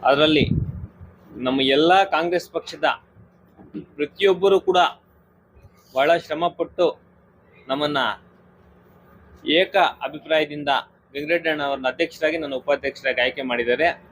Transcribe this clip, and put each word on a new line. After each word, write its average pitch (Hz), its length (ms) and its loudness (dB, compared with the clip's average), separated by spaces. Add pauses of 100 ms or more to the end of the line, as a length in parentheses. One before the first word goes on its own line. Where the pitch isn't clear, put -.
ಅದರಲ್ಲಿ 147 380 4 (1000)
ನಮ್ಮ 131 120 0 (180)
ಎಲ್ಲ 160 160 6 (220)
ಕಾಂಗ್ರೆಸ್ 170 420 -2
ಪಕ್ಷದ 156 300 -6 (1080)
ಪ್ರತಿಯೊಬ್ಬರು 190 640 2 (100)
ಕೂಡ 180 100 2 (1160)
ಬಹಳ 139 160 2 (160)
ಶ್ರಮಪಟ್ಟು 170 600 -4 (840)
ನಮ್ಮನ್ನ 147 280 -2 (1600)
ಏಕ 190 160 0 (300)
ಅಭಿಪ್ರಾಯದಿಂದ 147 640 -4 (440)
ಗಂಗಿರೆಡ್ಡಿ 160 380 -2
ಅಣ್ಣ 151 180 -4
ಅವ್ರನ್ನ 131 220 -2
ಅಧ್ಯಕ್ಷರಾಗಿ, 160 500 -2
ನನ್ನ 139 200 -8
ಉಪಾಧ್ಯಕ್ಷರಾಗಿ 135 640 -2
ಆಯ್ಕೆ 131 260 -4
ಮಾಡಿದ್ದಾರೆ. 120 380 0 (240)